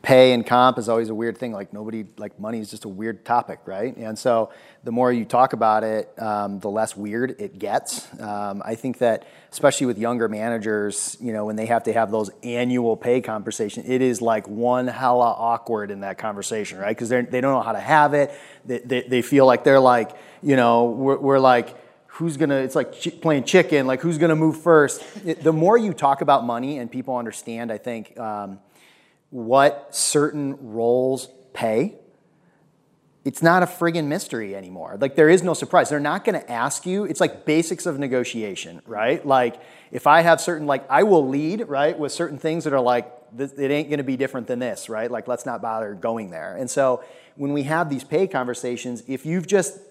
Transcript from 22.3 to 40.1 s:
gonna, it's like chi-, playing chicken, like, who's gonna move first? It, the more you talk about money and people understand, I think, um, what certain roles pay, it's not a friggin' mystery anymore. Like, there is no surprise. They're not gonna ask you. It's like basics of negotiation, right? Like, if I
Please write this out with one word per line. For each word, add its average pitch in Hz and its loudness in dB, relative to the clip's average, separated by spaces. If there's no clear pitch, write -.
gonna, 139 0
it's 131 -4
like 131 -2
chi-, 170 -6
playing 147 2
chicken, 160 4
like, 131 -2
who's 165 -2
gonna 160 4
move 156 0
first? 156 4
It, 160 -6
the 160 4
more 170 4
you 214 0
talk 139 0
about 139 4
money 127 -4
and 120 -10
people 127 -6
understand, 117 -8
I 110 -6
think, 113 -10
um, 104 -10
what 131 2
certain 143 -2
roles 123 0
pay, 117 -2
it's - -4
not 175 4
a 175 2
friggin' 170 -4
mystery 131 -8
anymore. 92 -14
Like, 135 -2
there 156 8
is 175 6
no 170 -2
surprise. 143 2
They're 147 -2
not 151 -4
gonna 180 -2
ask 120 -4
you. 190 -2
It's 165 -6
like - -2
basics 165 0
of 151 -4
negotiation, 113 -6
right? 113 -2
Like, 123 2
if - -4
I 151 8